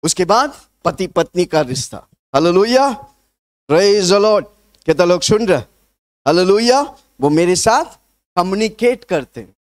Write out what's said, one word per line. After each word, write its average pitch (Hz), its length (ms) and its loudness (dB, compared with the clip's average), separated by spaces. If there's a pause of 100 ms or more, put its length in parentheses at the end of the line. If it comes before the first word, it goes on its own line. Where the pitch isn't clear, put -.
उसके 170 220 -4
बाद 247 360 -2 (240)
पति 175 220 -6
पत्नी 170 380 -4
का 156 160 -2
रिश्ता। 127 360 -8 (380)
हालेलुया। 196 520 2 (840)
Praise 190 400 2
the 202 100 4
Lord। 208 240 0 (400)
कितना 160 200 2
लोग 175 160 0
सुन 214 260 0
रहे? 165 120 0 (680)
हालेलुया। 202 540 2 (400)
वो 143 80 2
मेरे 175 260 2
साथ 240 300 0 (500)
कम्युनिकेट 214 680 -2
करते 135 380 -8
हैं 92 220 -20